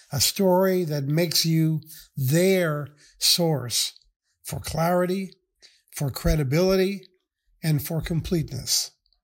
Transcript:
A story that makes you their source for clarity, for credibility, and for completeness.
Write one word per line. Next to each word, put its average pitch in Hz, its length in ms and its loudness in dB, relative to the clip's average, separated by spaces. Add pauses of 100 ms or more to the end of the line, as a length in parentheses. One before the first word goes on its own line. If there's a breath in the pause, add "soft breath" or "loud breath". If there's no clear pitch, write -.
(120 loud breath)
A 143 80 -2
story 185 640 2
that 147 200 -2
makes 156 420 0
you 160 340 2 (340 loud breath)
their 156 760 0 (300 soft breath)
source 147 800 0 (460)
for - 160 -8
clarity, 180 720 0 (640 soft breath)
for 139 160 -4
credibility, 180 960 0 (560)
and 156 200 0
for 165 200 -6
completeness. 156 880 -4 (340)